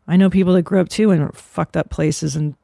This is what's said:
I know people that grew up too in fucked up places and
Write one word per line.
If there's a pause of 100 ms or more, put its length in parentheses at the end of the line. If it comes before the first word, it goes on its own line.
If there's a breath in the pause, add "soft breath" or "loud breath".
I
know
people
that
grew
up
too
in
fucked
up
places
and